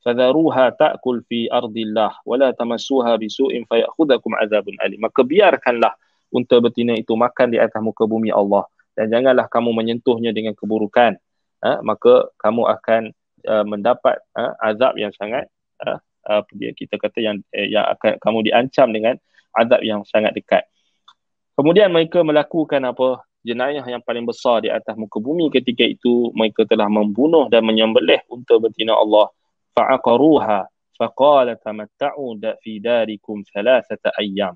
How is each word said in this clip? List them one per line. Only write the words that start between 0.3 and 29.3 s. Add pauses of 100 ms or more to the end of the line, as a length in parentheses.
ta'kul
fi
ardillah,
wa
la
tamassuha
bisu'in
fayakhudhakum
adzabun
alim."
Maka
biarkanlah (400)
unta
betina
itu
makan
di
atas
muka
bumi
Allah. (320)
Dan
janganlah
kamu
menyentuhnya
dengan
keburukan. (480)
Ha?
Maka
kamu (160)
akan, (400)
uh,
mendapat, (160)
ha,
azab
yang
sangat, (320)
ha, (240)
apa
dia,
kita
kata
yang,
eh,
yang
akan
kamu
diancam
dengan (320)
azab
yang
sangat
dekat. (960)
Kemudian
mereka
melakukan
apa? (160)
Jenayah
yang
paling
besar
di
atas
muka
bumi
ketika
itu,
mereka
telah
membunuh
dan
menyembelih
unta
betina
Allah. (480)